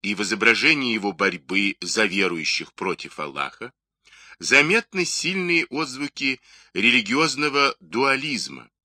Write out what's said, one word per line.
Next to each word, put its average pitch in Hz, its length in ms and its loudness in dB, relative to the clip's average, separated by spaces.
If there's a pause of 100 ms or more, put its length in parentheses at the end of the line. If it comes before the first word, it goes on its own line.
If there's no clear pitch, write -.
и 101 140 -2
в 104 60 -4
изображении 117 680 2
его 101 200 -2
борьбы 95 680 -2
за 104 260 0
верующих 87 640 -2
против - 480 -8
Аллаха 71 520 -8 (680)
заметны 175 680 2
сильные 175 640 -2
отзвуки 135 720 -4 (320)
религиозного 131 1080 2
дуализма 117 880 -2 (140)